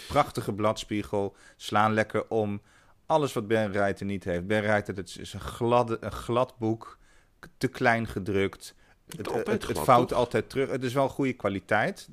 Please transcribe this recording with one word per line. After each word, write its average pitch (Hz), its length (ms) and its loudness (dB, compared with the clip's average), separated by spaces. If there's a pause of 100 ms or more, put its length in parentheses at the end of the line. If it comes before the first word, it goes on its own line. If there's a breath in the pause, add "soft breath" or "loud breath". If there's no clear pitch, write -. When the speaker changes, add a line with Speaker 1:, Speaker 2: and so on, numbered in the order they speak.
Speaker 1:
prachtige 131 440 0
bladspiegel, 104 840 -2 (200 loud breath)
slaan 107 380 2
lekker 107 340 0
om. 104 320 -2 (480 soft breath)
Alles 151 240 2
wat 107 160 -4
Ben 110 240 2
Reiter 101 340 0
niet 98 180 -6
heeft. 87 220 -2
Ben 107 140 2
Reiter, 104 340 0
dat 92 140 -10
is, - 80 -14
is - 160 -14
een 98 80 -10
gladde, 117 600 2
een 107 120 -8
glad 123 460 -2
boek, 113 400 -4 (400 soft breath)
k-, - 80 -20 (120)
te 135 100 0
klein 117 380 2
gedrukt. 98 680 -2 (320 soft breath)
Het, - 220 -10
Speaker 2:
Altijd 466 180 -2
Speaker 1:
het, - 160 0
het - 100 -4
Speaker 2:
glad, 80 120 -2
Speaker 1:
vouwt 123 240 6
Speaker 2:
toch? 135 100 -2
Speaker 1:
altijd 120 320 0
terug. 131 200 -2
Het 127 140 -4
is 120 80 -2
wel 135 160 2
goede 127 240 -2
kwaliteit. 107 800 -2